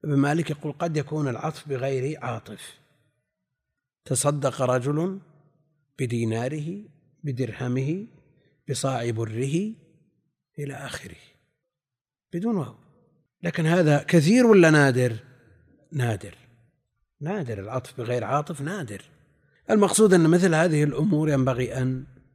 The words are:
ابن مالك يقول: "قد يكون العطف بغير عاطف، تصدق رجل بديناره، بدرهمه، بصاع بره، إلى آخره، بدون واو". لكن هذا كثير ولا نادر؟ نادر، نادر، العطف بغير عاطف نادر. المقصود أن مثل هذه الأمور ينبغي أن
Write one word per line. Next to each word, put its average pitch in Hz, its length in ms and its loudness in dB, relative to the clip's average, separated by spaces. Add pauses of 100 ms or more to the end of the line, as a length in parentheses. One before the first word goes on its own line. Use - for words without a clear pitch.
ابن 147 120 0
مالك 147 340 2
يقول: 147 220 -8
"قد 165 240 -4
يكون 147 320 -2
العطف 147 400 -8
بغير 135 560 -4
عاطف، 113 500 -12 (1300)
تصدق 139 580 -2
رجل 147 580 -2 (760)
بديناره، 127 840 -4 (420)
بدرهمه، 135 840 -4 (640)
بصاع 123 400 -2
بره، 131 640 -4 (840)
إلى 139 160 -10
آخره، - 420 -14 (1160)
بدون 208 240 -2
واو". 123 180 -4 (680)
لكن 165 240 -2
هذا 156 360 4
كثير 190 440 6
ولا 185 240 8
نادر؟ 127 460 4 (760)
نادر، 113 420 -4 (840)
نادر، 143 380 -8
العطف 117 400 -10
بغير 117 260 -4
عاطف 147 360 -4
نادر. 139 420 -10 (680)
المقصود 208 440 6
أن 160 160 6
مثل 175 240 4
هذه 156 300 2
الأمور 151 440 0
ينبغي 131 500 0
أن 127 260 -2 (300)